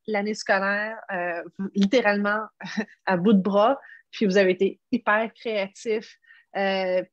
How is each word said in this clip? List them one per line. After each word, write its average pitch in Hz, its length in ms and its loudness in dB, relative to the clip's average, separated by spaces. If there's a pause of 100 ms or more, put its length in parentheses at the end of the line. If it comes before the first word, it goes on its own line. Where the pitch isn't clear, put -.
l'année 214 280 -2
scolaire, 208 640 -2 (160)
euh, 175 300 -6 (320)
littéralement 202 640 2 (220)
<laughs> - 460 -10
à 190 100 2
bout 185 160 4
de 190 100 6
bras, 208 360 2 (340)
puis - 120 -2
vous 190 120 2
avez 190 160 6
été 185 280 -2 (120)
hyper 220 420 0
créatifs. 214 800 -6 (400)
Euh, 190 460 0 (100)